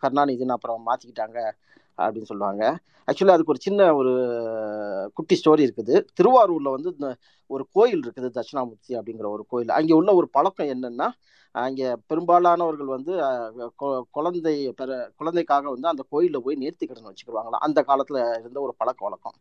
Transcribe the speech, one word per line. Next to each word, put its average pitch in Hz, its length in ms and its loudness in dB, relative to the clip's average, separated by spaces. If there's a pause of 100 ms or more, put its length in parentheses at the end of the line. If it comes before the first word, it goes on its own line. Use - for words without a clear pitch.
கருணாநிதினு 131 460 0
அப்புறம் 117 340 -6
மாத்திக்கிட்டாங்க 113 640 -6 (460)
அப்படின்னு 107 260 -4
சொல்லுவாங்க. 104 540 -2 (340)
Actually 190 180 4
அதுக்கு 160 220 6
ஒரு 131 80 -4
சின்ன 196 340 4
ஒரு 131 180 2 (1040)
குட்டி 175 300 0
ஸ்டோரி 151 240 6
இருக்குது. 113 380 0 (160)
திருவாரூர்ல 180 480 4
வந்து 139 200 -6
இந்த 139 260 -8 (300)
ஒரு 135 260 -8
கோயில் 208 280 4
இருக்குது, 123 300 -6
தட்சிணாமூர்த்தி 120 680 -8
அப்படிங்கிற 110 280 -10
ஒரு 104 200 -8
கோயில். 120 220 -4
அங்க 160 260 2
உள்ள 185 200 6
ஒரு 160 140 4
பழக்கம் 170 380 0
என்னன்னா, 127 420 -4 (420)
அங்க 127 560 -4
பெரும்பாலானவர்கள் 170 800 2
வந்து, 139 360 -6
அஹ், 120 480 -6 (120)
கொ-, 135 280 -4
குழந்தை 156 600 -2
பெற-, 127 440 -10
குழந்தைக்காக 151 540 0
வந்து 131 180 -4
அந்த 160 220 -2
கோயில்ல 156 260 0
போய் 131 240 -4
நேர்த்தி 147 260 -8
கடன் 117 180 -14
வச்சுக்கிடுவாங்களாம். 113 560 -8
அந்த 151 280 2
காலத்துல 135 500 0
இருந்த 120 220 -12
ஒரு 127 140 -6
பழக்க 117 300 -6
வழக்கம். 101 360 -10